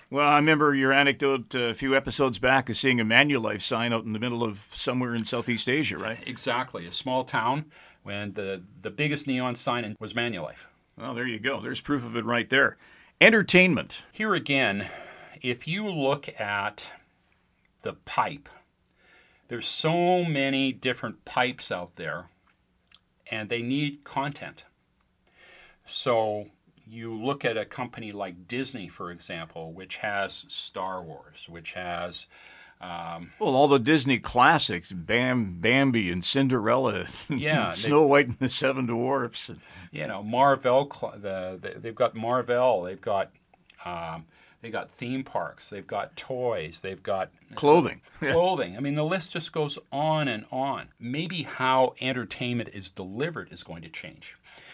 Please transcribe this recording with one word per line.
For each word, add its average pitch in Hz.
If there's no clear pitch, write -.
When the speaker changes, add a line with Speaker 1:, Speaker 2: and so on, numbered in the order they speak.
Speaker 1:
Well, 143
I 147
remember 147
your 135
anecdote, 135
uh, 127
a 117
few 135
episodes 131
back 127
of 113
seeing 127
a 113
Manulife 113
sign 117
out 113
in 110
the 107
middle 120
of 101
somewhere 127
in 113
Southeast 120
Asia, 127
right? 110
Speaker 2:
Exactly. 120
A 85
small 127
town, 131
and 101
the, 98
the 107
biggest 147
neon 127
sign 120
in, 107
was 104
Manulife. 110
Speaker 1:
Well, 123
there 120
you 113
go. 123
There's 123
proof 143
of 117
it 113
right 120
there. 135
Entertainment. 185
Speaker 2:
Here 214
again, 117
if 120
you 196
look 143
at 101
the 98
pipe, -
there's 113
so 175
many 139
different 123
pipes 127
out 90
there, 82
and 107
they 117
need 143
content. 139
So 110
you 113
look 131
at 117
a 107
company 120
like 92
Disney, 120
for 87
example, 82
which 92
has 101
Star 92
Wars, 73
which 82
has, 87
um, 85
Speaker 1:
Well, 170
all 139
the 139
Disney 131
classics, 123
Bam-, 107
Bambi 117
and 87
Cinderella, 123
<laughs> -
Speaker 2:
Yeah, 147
they 85
Speaker 1:
Snow 147
White 143
and 120
the 131
Seven 131
Dwarfs. 120
Speaker 2:
You -
know, 101
Marvel, 131
cl-, -
the, 95
the, 95
they've 113
got 117
Marvel, 120
they've 95
got, 98
um, 82
they 113
got 104
theme 131
parks, -
they've 98
got -
toys, 110
they've 95
got 95
Speaker 1:
Clothing. 147
<laughs> -
Speaker 2:
clothing. 147
I 117
mean, 143
the 151
list 175
just 160
goes 151
on 151
and 107
on. 131
Maybe 156
how 131
entertainment 123
is 95
delivered 101
is 90
going 82
to 82
change. -